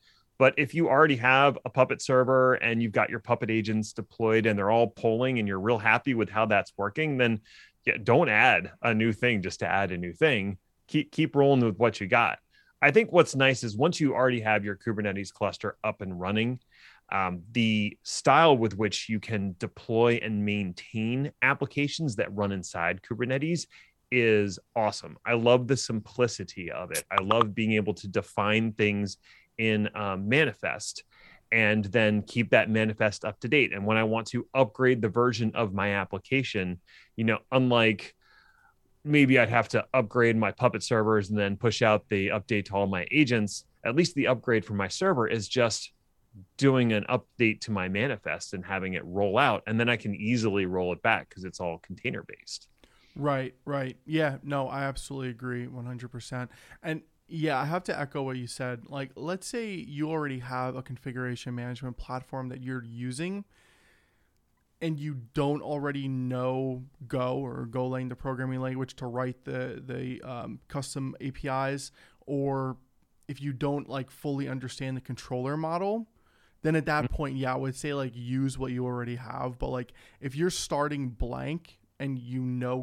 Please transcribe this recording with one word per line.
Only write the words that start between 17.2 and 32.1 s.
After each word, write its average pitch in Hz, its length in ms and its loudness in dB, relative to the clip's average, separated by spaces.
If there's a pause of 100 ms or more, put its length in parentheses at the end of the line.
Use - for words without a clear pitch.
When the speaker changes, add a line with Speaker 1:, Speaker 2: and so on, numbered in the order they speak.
Speaker 1:
the 110 500 0
style 147 540 6
with 107 200 2
which 104 320 -2
you 110 120 -2
can 98 380 -2
deploy 117 640 2
and 104 220 -2
maintain 110 880 -2 (100)
applications 139 720 0
that 101 180 -2
run 101 180 0
inside 90 500 -4
Kubernetes 131 640 -2 (440)
is 107 480 4 (180)
awesome. 101 480 -2
I 120 100 0
love 120 340 6
the 135 80 2
simplicity 107 960 -4
of 87 200 -8
it. - 200 -6
I 98 120 4
love 107 320 2
being 110 180 2
able 104 220 2
to 101 140 -12
define 107 640 0
things 101 460 0 (400)
in, 107 360 2
um, 101 340 -4
manifest 120 760 -2 (460)
and 107 360 4
then 107 360 4